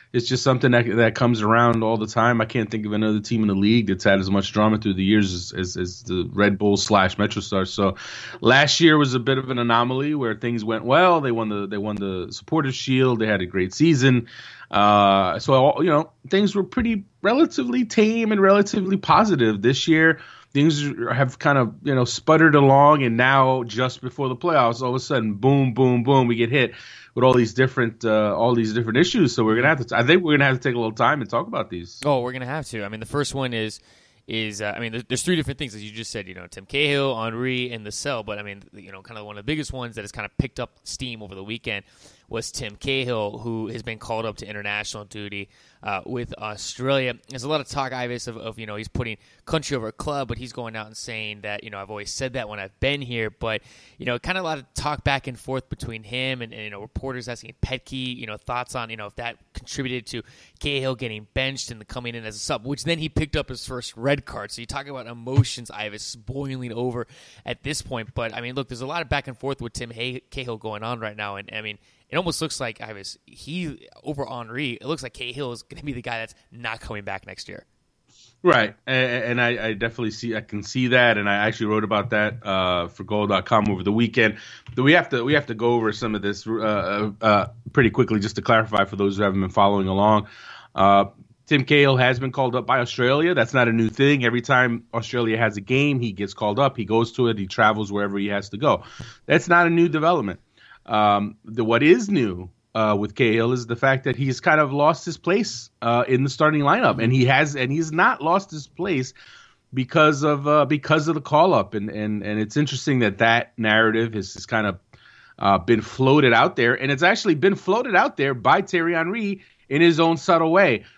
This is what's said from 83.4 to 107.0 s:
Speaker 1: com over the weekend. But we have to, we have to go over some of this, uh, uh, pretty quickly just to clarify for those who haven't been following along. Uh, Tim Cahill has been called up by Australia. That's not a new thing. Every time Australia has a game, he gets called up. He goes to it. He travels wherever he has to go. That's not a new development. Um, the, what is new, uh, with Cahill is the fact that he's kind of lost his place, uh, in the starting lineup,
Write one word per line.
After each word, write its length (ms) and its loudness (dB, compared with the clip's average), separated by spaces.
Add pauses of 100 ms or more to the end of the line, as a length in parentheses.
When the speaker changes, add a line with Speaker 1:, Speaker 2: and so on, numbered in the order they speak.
Speaker 1:
com 220 2
over 140 -2
the 80 0
weekend. 460 2 (400)
But 80 0
we 80 6
have 160 4
to, 160 -2
we 80 0
have 140 0
to 80 -6
go 180 0
over 200 2
some 220 -4
of 80 -4
this, 240 -4
uh, 640 -2 (100)
uh, 260 2 (260)
pretty 180 4
quickly 300 0
just 160 -4
to 60 -8
clarify 420 2
for 100 -14
those 220 0
who 80 0
haven't 160 0
been 100 -2
following 380 2
along. 400 2 (440)
Uh, 340 6 (400)
Tim 180 2
Cahill 320 4
has 240 2
been 120 -6
called 220 -2
up 100 -2
by 140 2
Australia. 560 0
That's 200 0
not 120 4
a 60 2
new 160 2
thing. 360 2
Every 180 0
time 420 2 (100)
Australia 440 -2
has 180 0
a 60 -10
game, 360 0
he 140 -4
gets 200 -8
called 280 -2
up. 160 0
He 80 -6
goes 280 0
to 160 0
it. 100 -2
He 100 -6
travels 420 2
wherever 280 -2
he 100 -2
has 220 -4
to 60 -12
go. 280 0 (420)
That's 220 0
not 180 6
a 40 2
new 180 4
development. 500 0 (480)
Um, 580 2
the, 200 -4
what 180 2
is 280 6
new, 400 -2 (240)
uh, 240 2
with 160 -4
Cahill 380 2
is 140 -4
the 100 -6
fact 280 0
that 120 -2
he's 240 -2
kind 200 4
of 120 0
lost 320 2
his 120 -8
place, 540 -2 (100)
uh, 260 2
in 180 2
the 60 -2
starting 300 2
lineup, 420 2